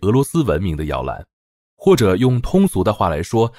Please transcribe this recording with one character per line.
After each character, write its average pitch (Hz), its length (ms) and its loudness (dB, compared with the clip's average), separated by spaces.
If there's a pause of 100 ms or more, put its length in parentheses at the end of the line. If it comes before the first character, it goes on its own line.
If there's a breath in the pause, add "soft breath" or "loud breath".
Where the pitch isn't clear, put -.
俄 98 80 2
罗 139 120 2
斯 165 200 -2
文 90 180 0
明 85 160 -4
的 78 80 -6
摇 67 160 -6
篮。 65 240 -10 (500)
或 190 200 4
者 95 200 2
用 123 240 0
通 190 280 2
俗 92 160 -2
的 107 100 0
话 98 160 0
来 78 120 -4
说， 113 380 0